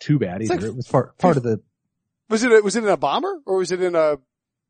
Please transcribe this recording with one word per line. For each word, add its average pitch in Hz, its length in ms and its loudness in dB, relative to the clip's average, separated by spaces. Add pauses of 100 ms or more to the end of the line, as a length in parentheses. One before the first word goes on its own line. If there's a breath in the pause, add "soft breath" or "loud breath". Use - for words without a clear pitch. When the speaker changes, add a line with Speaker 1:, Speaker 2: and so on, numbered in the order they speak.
Speaker 1:
too 147 180 0
bad 95 240 -4
Speaker 2:
It's 110 80 -2
Speaker 1:
either. 359 120 -2
Speaker 2:
like 110 80 -6
Speaker 1:
It 127 60 -10
was 127 120 -12
part, - 300 -2
part 175 160 2
Speaker 2:
fif-, 123 100 -2
Speaker 1:
of 120 40 -2
the 110 120 -2 (680)
Speaker 2:
Was 214 140 0
it 254 80 2
a, 220 120 8
was 196 120 0
it 233 80 -2
in 208 80 0
a 170 60 2
bomber 240 500 -4
or 190 120 0
was 175 120 -4
it 180 120 -4
in 180 120 -2
a, 151 240 2 (520)